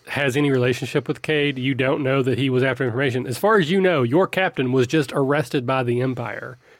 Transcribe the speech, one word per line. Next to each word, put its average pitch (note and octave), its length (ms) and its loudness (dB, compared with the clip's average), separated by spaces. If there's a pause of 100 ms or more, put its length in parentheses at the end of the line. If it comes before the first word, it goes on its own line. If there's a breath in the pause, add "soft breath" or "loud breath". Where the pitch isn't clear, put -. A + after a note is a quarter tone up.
has C#3 300 -2
any D3 120 2
relationship B2+ 600 0
with C#3+ 120 -4
Cade. C#3+ 380 -2
You C3 160 -2
don't C#3 280 0
know C3 200 2
that A#2+ 140 0
he C3 120 0
was B2+ 140 2
after C3 220 0
information. B2 420 -2
As B2+ 100 -6
far G#3+ 200 4
as D#3 120 2
you F#3+ 120 2
know, F3 220 4
your D3+ 240 2
captain E3+ 440 -2
was B2+ 160 2
just D#3 260 0
arrested C#3+ 520 0
by C3 180 0
the A#2+ 180 -2
Empire B2 560 -8 (220 soft breath)